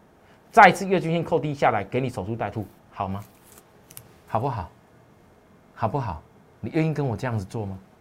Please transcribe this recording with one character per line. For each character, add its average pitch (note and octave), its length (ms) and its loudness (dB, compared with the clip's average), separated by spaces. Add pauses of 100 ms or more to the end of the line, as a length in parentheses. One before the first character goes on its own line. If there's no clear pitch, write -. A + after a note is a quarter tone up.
(500)
再 G#3 180 10
一 F3+ 40 6
次 F#3+ 120 -4
月 F#3 140 2
均 D#3+ 140 0
线 E3+ 100 0
扣 E3 160 0
低 D3 160 -2
下 C#3 160 4
来， G#2+ 140 0
给 B2+ 160 -2
你 C3 100 -2
守 G2 140 -6
株 G#2+ 100 -6
待 A2 160 -4
兔， G2+ 160 -6 (240)
好 G2+ 160 -6
吗？ G2 160 -6 (1040)
好 A2 140 -2
不 C3+ 80 -2
好？ G2+ 200 -6 (1080)
好 - 120 -4
不 C#3+ 140 -2
好？ F#2+ 200 -6 (380)
你 - 160 -8
愿 D#3+ 100 4
意 D#3+ 80 0
跟 C#3+ 140 0
我 A2+ 100 0
这 C3 120 -2
样 A2+ 100 0
子 F#2+ 60 -4
做 G#2+ 200 -6
吗？ F#2+ 140 -8 (220)